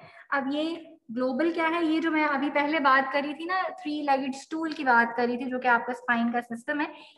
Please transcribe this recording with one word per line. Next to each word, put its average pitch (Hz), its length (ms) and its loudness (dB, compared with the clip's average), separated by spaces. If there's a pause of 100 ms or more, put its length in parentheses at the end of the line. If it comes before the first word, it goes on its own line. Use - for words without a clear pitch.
(340)
अब 269 200 -2
ये 320 420 -4 (160)
global 254 420 0
क्या 330 140 0
है, 339 180 0
ये 320 140 2
जो 320 120 0
मैं 311 140 2
अभी 285 240 0
पहले 294 300 2
बात 269 340 4
करी 285 200 0
थी 330 120 -10
ना, 370 160 -2
थ्री 302 400 -6
लेगेड 269 320 0
stool 320 400 -6
की 311 100 -8
बात 233 340 4
करी 240 200 0
थी 269 80 -6
जो 254 140 -4
कि 254 80 0
आपका 240 260 2
spine 233 380 0
का 240 100 0
सिस्टम 285 400 -6
है, 320 120 -4 (240)